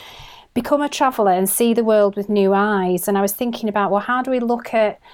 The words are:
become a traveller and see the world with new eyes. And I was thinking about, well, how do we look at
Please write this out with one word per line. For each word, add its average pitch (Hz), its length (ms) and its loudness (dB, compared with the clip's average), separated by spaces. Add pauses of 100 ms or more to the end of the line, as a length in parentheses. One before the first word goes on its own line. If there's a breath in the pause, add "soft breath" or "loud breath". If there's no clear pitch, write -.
(540 loud breath)
become - 260 0
a 196 80 -2
traveller 247 440 0
and 190 160 2
see 233 260 2
the 233 80 0
world 208 320 2
with 202 140 -6
new 202 260 2
eyes. 190 540 0
And 202 100 2
I 196 40 0
was 196 100 0
thinking 233 360 -6
about, 202 220 -2
well, 202 120 0
how 254 200 -2
do 262 80 -6
we 254 80 0
look 240 340 -4
at 214 280 0 (140 loud breath)